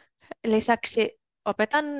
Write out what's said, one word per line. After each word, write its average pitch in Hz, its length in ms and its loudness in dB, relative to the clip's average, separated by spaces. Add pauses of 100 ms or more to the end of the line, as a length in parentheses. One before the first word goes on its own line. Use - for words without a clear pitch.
(480)
Lisäksi 220 720 0 (260)
opetan 220 400 0 (140)